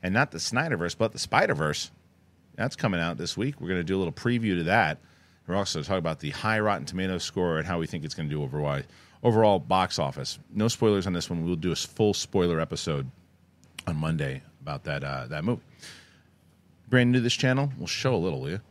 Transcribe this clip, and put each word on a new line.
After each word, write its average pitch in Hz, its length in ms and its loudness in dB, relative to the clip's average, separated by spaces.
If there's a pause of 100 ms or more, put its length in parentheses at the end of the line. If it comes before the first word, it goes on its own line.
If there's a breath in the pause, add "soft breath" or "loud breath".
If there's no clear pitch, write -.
And 92 120 -2
not 127 180 4
the 82 80 -10
Snyderverse, 113 580 -2
but 110 140 0
the - 80 -12
Spider-Verse. - 720 0 (640)
That's 123 200 -4
coming 95 240 0
out 82 180 -2
this - 200 -6
week. 135 240 -4
We're 85 80 -8
gonna 90 140 0
do 92 120 0
a 95 40 2
little 85 140 -2
preview 113 440 0
to 85 60 0
that. 87 340 4 (500 soft breath)
We're 87 80 -2
also 95 240 -2
gonna 71 80 -6
talk 95 120 0
about 80 200 -4
the 76 120 -6
high 110 280 0
Rotten 101 260 0
Tomatoes 92 380 -4
score 87 340 0
and 78 100 -2
how 87 120 0
we 82 80 -2
think 80 180 -8
it's 76 100 -8
gonna 78 140 -4
do 73 120 -2
overall, 71 400 -2 (400 loud breath)
overall 107 380 6
box 92 400 2
office. 69 400 -4 (120)
No 110 160 0
spoilers 104 380 2
on 95 80 -2
this 85 160 -4
one. 85 160 -2
We'll 87 120 0
do 82 120 -2
a 82 40 0
s-, - 120 -4
full 104 280 2
spoiler 87 460 0
episode 76 500 -4 (760)
on 80 120 -2
Monday 76 440 -2 (200)
about 69 240 -8
that, 69 180 -4
uh, 67 240 -6
that 76 160 -6
movie. 113 180 -2 (1300 loud breath)
Brand 123 220 6
new 127 80 6
to - 40 2
this 104 100 2
channel, 135 440 2
we'll - 100 -8
show - 280 0
a - 20 2
little, 80 240 -2
will 69 100 -6
you? 104 200 -6